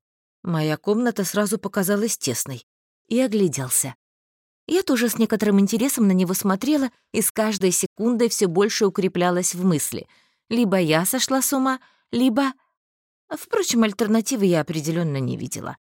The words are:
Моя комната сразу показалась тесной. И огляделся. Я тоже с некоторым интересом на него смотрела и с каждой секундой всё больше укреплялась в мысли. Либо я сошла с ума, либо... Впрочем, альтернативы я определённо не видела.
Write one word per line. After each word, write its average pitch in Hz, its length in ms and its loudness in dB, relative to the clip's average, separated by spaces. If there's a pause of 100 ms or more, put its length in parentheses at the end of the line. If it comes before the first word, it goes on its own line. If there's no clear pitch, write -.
(420)
Моя 156 340 -2
комната 214 480 -2
сразу 208 340 -2
показалась 202 600 -2
тесной. 123 460 -6 (440)
И 233 120 0
огляделся. 160 720 0 (720)
Я 370 160 0
тоже 240 260 0
с 220 100 -4
некоторым 208 420 2
интересом 220 480 2
на 190 40 4
него 185 220 2
смотрела 240 560 0 (220)
и 214 80 0
с - 100 -2
каждой 196 420 0
секундой 226 560 0
всё 202 200 0
больше 202 380 2
укреплялась 180 680 0
в 175 100 -4
мысли. 151 440 0 (400)
Либо 220 300 2
я 160 260 2
сошла 262 380 -2
с - 100 -2
ума, 262 280 0 (300)
либо... 262 420 2 (760)
Впрочем, 311 540 0
альтернативы 220 640 2
я 170 140 4
определённо 156 580 -2
не 127 180 -4
видела. - 460 -10